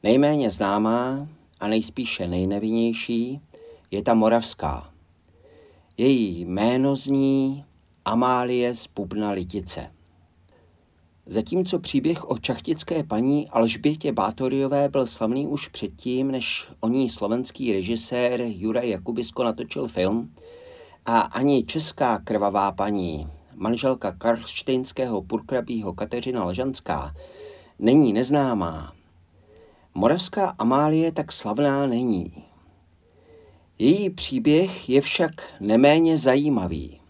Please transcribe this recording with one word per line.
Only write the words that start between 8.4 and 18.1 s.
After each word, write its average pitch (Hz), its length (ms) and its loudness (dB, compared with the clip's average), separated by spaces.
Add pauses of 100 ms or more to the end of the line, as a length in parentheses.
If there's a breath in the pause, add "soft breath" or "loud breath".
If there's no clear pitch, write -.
z - 120 -14 (100)
Bubna 101 340 -4
Litice. 92 600 -6 (1400 soft breath)
Zatímco 180 480 0
příběh 165 520 0
o 117 80 -2
čachtické 156 640 -4
paní 143 460 0
Alžbětě 117 640 0
Bátoriové 135 760 0
byl 135 180 0
slavný 123 400 -2
už 143 220 -6
předtím, 127 640 -4
než - 380 -6 (120)
o 113 80 -2
ní 127 200 2
slovenský 117 640 -2
režisér 117 720 0